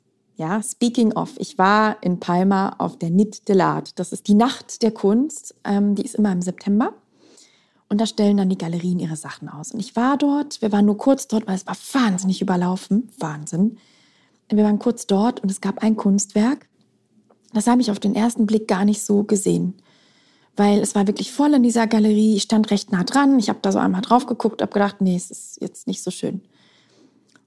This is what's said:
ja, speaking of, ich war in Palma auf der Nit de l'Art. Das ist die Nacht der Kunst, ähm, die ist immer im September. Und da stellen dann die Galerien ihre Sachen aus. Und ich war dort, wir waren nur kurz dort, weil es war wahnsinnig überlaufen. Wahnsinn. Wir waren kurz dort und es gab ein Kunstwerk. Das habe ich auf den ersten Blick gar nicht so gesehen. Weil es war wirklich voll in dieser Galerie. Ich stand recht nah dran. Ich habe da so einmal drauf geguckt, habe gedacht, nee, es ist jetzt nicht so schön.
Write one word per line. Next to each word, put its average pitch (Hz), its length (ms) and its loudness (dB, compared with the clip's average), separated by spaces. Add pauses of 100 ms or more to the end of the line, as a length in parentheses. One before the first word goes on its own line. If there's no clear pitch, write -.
(360)
ja, 180 280 -4
speaking 233 500 0
of, 170 240 -4
ich - 200 -10
war 208 440 2
in 175 180 -2
Palma 190 580 0
auf - 200 -4
der 170 120 -4
Nit 208 400 0
de 202 80 4
l'Art. 151 380 0
Das - 180 -8
ist - 140 -8
die 208 80 6
Nacht - 480 0
der 220 80 2
Kunst, 220 600 -2 (100)
ähm, 202 320 0
die 196 80 -4
ist - 120 -10
immer 208 160 2
im 180 100 -2
September. 202 520 -2 (1000)
Und 208 80 0
da 226 60 0
stellen 202 300 2
dann 190 120 2
die 185 80 -2
Galerien 175 400 -4
ihre 160 180 -6
Sachen - 340 -14
aus. 147 220 -14
Und - 80 -8
ich - 160 -12
war 262 220 0
dort, 294 460 -2
wir 214 80 -2
waren 208 140 4
nur 208 120 2
kurz 269 300 0
dort, 220 180 -2
weil 190 80 -4
es 190 140 -6
war 190 100 -8 (140)
wahnsinnig 190 500 0
überlaufen. 185 760 -2
Wahnsinn. 160 580 -2 (720)
Wir 214 140 4
waren 208 160 2
kurz - 260 -4
dort 208 360 0
und 190 100 -2
es - 100 -10
gab 196 220 -4
ein 220 120 2
Kunstwerk. 208 720 0 (840)
Das 214 140 -2
habe 247 140 4
ich 226 100 -2
auf 196 80 -6
den 196 160 -2
ersten 220 320 0
Blick 220 200 0
gar 190 160 0
nicht 208 200 0
so 208 200 2
gesehen. 180 520 0 (800)
Weil 208 240 4
es 208 160 -2
war 202 100 2
wirklich 208 260 -2
voll 294 220 2
in 269 80 4
dieser 233 240 2
Galerie. 214 500 4
Ich 202 60 0
stand 214 300 0
recht 202 200 0
nah 185 120 0
dran. 277 340 4
Ich 214 100 2
habe 220 140 -4
da 196 100 0
so 190 60 2
einmal 185 240 0
drauf - 240 2
geguckt, 220 380 -4
habe 196 100 -4
gedacht, 202 260 0
nee, 185 160 2
es 180 140 -6
ist - 320 -20
jetzt - 240 -12
nicht - 160 -8
so - 80 -8
schön. - 320 -8 (1040)